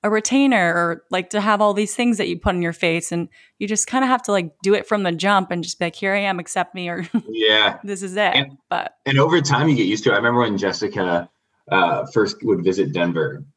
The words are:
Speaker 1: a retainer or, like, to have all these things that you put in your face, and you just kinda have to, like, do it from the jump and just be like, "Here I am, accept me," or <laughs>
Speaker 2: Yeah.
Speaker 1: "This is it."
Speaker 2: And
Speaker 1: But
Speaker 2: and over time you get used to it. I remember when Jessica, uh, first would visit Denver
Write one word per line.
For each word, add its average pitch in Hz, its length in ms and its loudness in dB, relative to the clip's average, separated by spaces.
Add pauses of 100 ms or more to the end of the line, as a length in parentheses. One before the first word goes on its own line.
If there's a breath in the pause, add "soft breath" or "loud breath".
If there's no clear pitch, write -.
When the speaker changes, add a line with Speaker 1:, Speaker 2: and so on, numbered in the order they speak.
Speaker 1:
a 214 80 0
retainer 214 640 2
or, 170 360 -2
like, 180 200 -4
to 208 100 -2
have 208 200 2
all 208 140 4
these 208 200 -2
things 240 220 0
that 196 120 -2
you 170 100 -4
put 190 160 -2
in 175 80 -2
your 170 100 -2
face, 165 400 -2
and 170 160 -4 (300 soft breath)
you 202 100 -6
just 208 180 -2
kinda 262 200 0
have 247 160 0
to, - 100 -2
like, 175 180 0 (120)
do 196 120 4
it - 120 -2
from 208 180 0
the 170 80 0
jump 185 380 2
and 175 120 -4
just - 160 -10
be 180 60 -2
like, 170 100 -6
"Here 196 200 -2
I 202 60 0
am, 196 200 -2
accept 180 340 -4
me," 180 140 -8
or 175 240 -6
<laughs> - 160 -2
Speaker 2:
Yeah. 113 560 2
Speaker 1:
"This 196 180 -6
is 185 140 -8
it." 208 180 2
Speaker 2:
And 139 180 0 (180)
Speaker 1:
But - 240 -4 (120)
Speaker 2:
and 139 120 2
over 160 240 4
time 135 260 2
you 143 80 4
get 107 100 2
used 107 180 -2
to 127 60 4
it. 104 40 4
I - 20 2
remember 120 240 2
when 107 180 0
Jessica, 92 680 -2 (420)
uh, 87 360 0
first 104 360 0
would 95 220 0
visit 90 280 0
Denver 80 520 -2 (120)